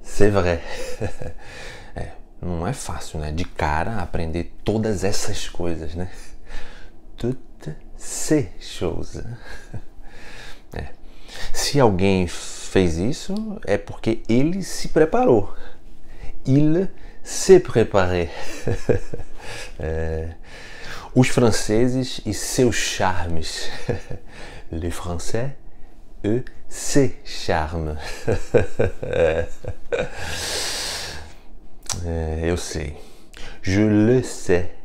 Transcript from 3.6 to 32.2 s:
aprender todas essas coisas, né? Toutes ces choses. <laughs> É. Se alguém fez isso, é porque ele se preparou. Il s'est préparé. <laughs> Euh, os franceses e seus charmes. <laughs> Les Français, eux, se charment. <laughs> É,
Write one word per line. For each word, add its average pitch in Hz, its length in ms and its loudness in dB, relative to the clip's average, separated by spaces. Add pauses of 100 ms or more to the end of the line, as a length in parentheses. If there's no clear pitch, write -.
aprender 85 540 -2 (100)
todas 107 380 0
essas - 460 4
coisas, 80 460 0
né? 90 140 -2 (1080)
Toutes - 580 -6 (220)
ces - 520 0 (120)
choses. - 640 -4
<laughs> - 1500 -8
É. 76 140 -8 (640)
Se - 280 4
alguém 95 480 4
fez - 680 0
isso, 147 360 -2 (320)
é 104 120 2
porque - 500 -2
ele 156 340 4
se - 260 0
preparou. 143 680 4 (920)
Il 151 400 4 (340)
s'est - 380 8
préparé. 90 720 2
<laughs> - 60 -6 (1400)
Euh, 80 460 -2 (880)
os 131 140 6
franceses 123 1000 4
e 104 80 -2
seus - 380 2
charmes. 87 960 2 (380)
<laughs> - 640 -10
Les 85 180 -4
Français, 110 680 0 (680)
eux, 117 200 2 (240)
se - 440 4 (120)
charment. 80 720 -2 (300)
<laughs> 104 100 2 (3750)
É, 82 460 -2